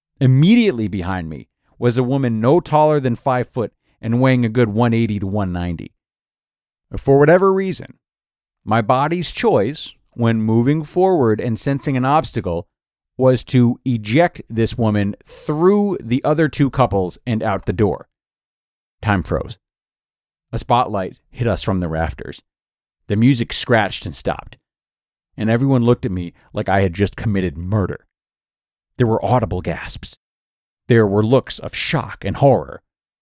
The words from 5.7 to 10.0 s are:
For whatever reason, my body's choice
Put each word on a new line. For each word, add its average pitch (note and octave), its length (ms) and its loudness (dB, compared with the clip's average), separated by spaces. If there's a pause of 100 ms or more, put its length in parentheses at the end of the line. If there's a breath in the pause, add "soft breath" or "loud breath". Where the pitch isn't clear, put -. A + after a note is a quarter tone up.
For C#3 220 4
whatever F3+ 340 6
reason, F#3+ 460 -6 (640)
my A2+ 180 2
body's C#3+ 500 0
choice C#3+ 640 0 (200)